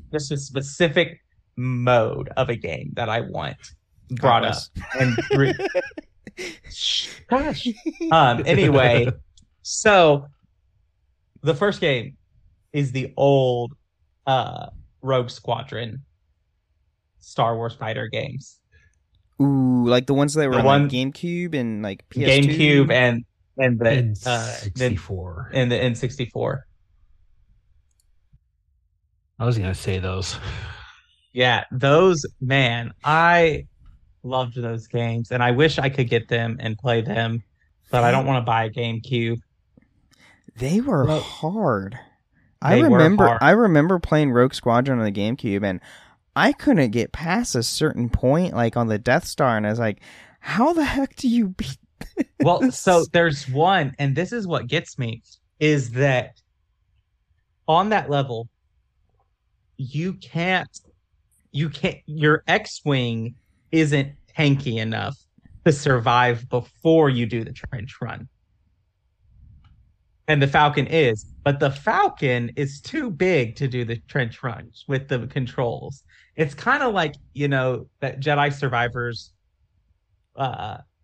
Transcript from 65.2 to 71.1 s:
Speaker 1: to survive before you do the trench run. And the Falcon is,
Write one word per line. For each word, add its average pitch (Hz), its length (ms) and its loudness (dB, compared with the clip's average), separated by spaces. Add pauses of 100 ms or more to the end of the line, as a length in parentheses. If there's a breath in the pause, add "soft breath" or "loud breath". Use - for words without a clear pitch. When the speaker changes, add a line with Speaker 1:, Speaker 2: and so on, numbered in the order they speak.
Speaker 1:
to 160 60 6
survive 123 760 2
before 151 600 2
you 120 160 0
do 113 180 -4
the 131 80 -12
trench - 480 -14
run. - 280 -12 (2000)
And 147 140 2
the 139 60 4
Falcon 147 400 2
is, 131 360 2 (200)